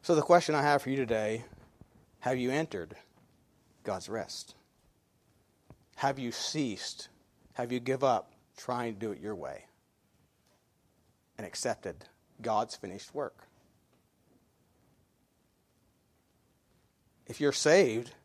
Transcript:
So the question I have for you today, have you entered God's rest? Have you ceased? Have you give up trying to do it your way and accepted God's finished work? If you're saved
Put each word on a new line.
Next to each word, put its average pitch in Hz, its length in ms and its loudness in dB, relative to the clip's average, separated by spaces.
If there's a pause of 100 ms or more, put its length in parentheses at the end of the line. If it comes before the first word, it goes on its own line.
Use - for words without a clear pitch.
So 175 140 4
the 151 80 4
question 175 320 6
I 143 80 2
have 147 180 4
for 127 80 -6
you 135 60 0
today, 113 500 -2 (760)
have 127 140 0
you 127 140 -2
entered 127 480 -4 (840)
God's 95 260 -6
rest? - 460 -8 (1400)
Have 139 200 0
you 123 140 -4
ceased? - 800 -6 (440)
Have 120 180 -6
you 123 80 -2
give 127 240 -2
up 123 300 2 (240)
trying 120 380 -4
to 98 40 -16
do 107 120 -4
it 92 80 -10
your 104 160 -8
way 69 320 -10 (1700)
and 104 80 -10
accepted - 640 -6 (320)
God's 110 340 0
finished - 380 -12
work? - 340 -8 (3750)
If - 120 -10
you're 143 120 4
saved 139 720 4